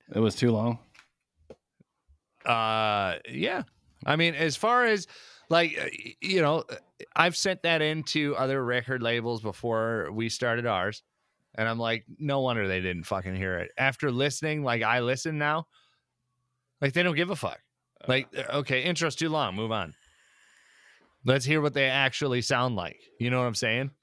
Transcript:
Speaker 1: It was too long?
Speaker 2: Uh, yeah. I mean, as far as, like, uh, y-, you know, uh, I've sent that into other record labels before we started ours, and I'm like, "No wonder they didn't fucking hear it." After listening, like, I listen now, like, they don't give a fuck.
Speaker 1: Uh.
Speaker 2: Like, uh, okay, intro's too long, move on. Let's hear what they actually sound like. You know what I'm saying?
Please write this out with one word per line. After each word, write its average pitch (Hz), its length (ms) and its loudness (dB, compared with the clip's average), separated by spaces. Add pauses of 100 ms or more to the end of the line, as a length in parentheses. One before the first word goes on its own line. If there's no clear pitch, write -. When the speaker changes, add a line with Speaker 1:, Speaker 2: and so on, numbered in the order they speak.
(120)
Speaker 1:
It 101 60 -2
was 110 160 4
too 120 160 4
long? 117 300 0 (1600)
Speaker 2:
Uh, 110 720 0 (120)
yeah. 208 340 -4 (440)
I 147 100 2
mean, 165 180 2
as 151 220 -2
far 240 280 2
as, 214 220 0 (420)
like, 165 300 2
uh, - 60 -4
y-, - 360 -10
you 185 220 2
know, 156 260 2
uh, 135 60 -10 (400)
I've 170 220 4
sent 185 260 -2
that 165 200 4
into 151 540 0
other 135 280 0
record 123 380 -2
labels 117 400 -2
before 110 680 -2
we 110 160 -2
started 120 380 -2
ours, 101 360 0 (540)
and 110 120 0
I'm 113 100 -2
like, 113 260 -2 (140)
"No 139 220 0
wonder 117 280 0
they 92 120 0
didn't 90 240 -4
fucking 95 320 -4
hear 92 220 -2
it." 87 180 -6
After 135 340 0
listening, 147 520 -2
like, 117 200 0
I 117 180 2
listen 135 380 -2
now, 151 280 0 (1120)
like, 139 120 2
they 175 100 4
don't 175 140 2
give 175 140 2
a 185 60 -4
fuck. - 240 -6 (400)
Speaker 1:
Uh. - 80 -20
Speaker 2:
Like, 131 280 0
uh, 135 220 -2
okay, 131 240 0
intro's 160 340 0
too 160 120 0
long, 143 280 0
move 110 160 -2
on. 90 220 -4 (1300)
Let's 127 200 4
hear 151 160 2
what 143 140 0
they 139 140 2
actually 131 540 2
sound 123 340 0
like. 87 240 -6 (180)
You 120 120 0
know 127 100 2
what 123 60 2
I'm 113 100 -2
saying? 123 340 0 (120)